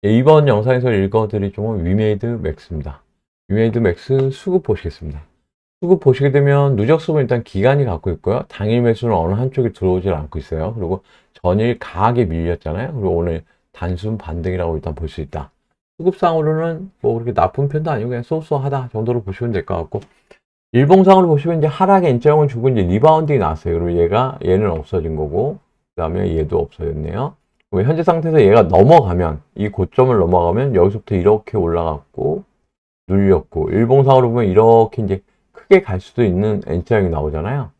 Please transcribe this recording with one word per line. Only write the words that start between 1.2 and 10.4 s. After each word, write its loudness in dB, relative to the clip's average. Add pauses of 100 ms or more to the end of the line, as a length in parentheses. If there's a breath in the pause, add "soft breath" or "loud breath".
종목은 -6
위메이드 0
맥스입니다. -8 (460)
위메이드 0
맥스 0
수급 -4
보시겠습니다. -8 (640)
수급 2
보시게 2
되면 2
누적 0
수급은 -2
일단 -2
기관이 0
갖고 -6
있고요. -4
당일 -2
매수는 0
어느 0
한쪽에 -2
들어오질 -2
않고 -8
있어요. -8